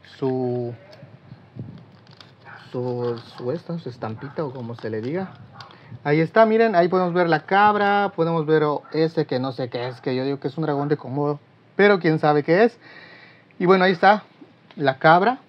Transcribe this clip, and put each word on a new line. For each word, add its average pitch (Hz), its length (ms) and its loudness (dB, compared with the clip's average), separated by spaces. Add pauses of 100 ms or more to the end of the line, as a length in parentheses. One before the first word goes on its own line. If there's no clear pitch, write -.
(180)
su, 123 560 -6 (2000)
su, 123 480 -6 (200)
su 123 140 -6
esta, 170 260 -10
su 165 100 -12
estampita 123 560 -10
o 131 80 -10
como 117 220 -12
se 117 160 -10
le 110 100 -6
diga. 170 320 -8 (720)
Ahí 147 160 2
está, 190 240 4
miren, 220 300 2
ahí 175 140 4
podemos 180 260 0
ver 175 140 2
la 156 180 0
cabra, 202 720 2
podemos 165 280 -2
ver, 156 200 2
oh, 147 180 -2 (100)
ese 160 320 0
que 131 140 -4
no 131 140 -4
sé 123 180 -8
qué 120 160 -8
es, 127 140 -12
que 127 160 -4
yo 127 80 -2
digo 139 160 -4
que - 80 -8
es 135 100 -10
un 160 60 -4
dragón 143 240 -2
de 151 80 0
Komodo, 143 420 -4 (380)
pero 202 240 4
quién 160 180 2
sabe 147 240 2
qué 175 220 4
es. 233 120 0 (840)
Y 180 80 -2
bueno, 185 180 4
ahí 185 80 2
está 196 320 2 (500)
la 139 240 -2
cabra. 185 400 4 (100)